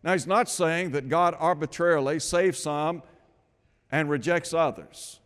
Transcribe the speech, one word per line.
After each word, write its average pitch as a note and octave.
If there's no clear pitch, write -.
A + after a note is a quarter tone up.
Now, E3+
he's D#3
not G#3
saying E3+
that C3
God E3+
arbitrarily D#3+
saves F3
some D3+
and D3
rejects D3+
others C#3+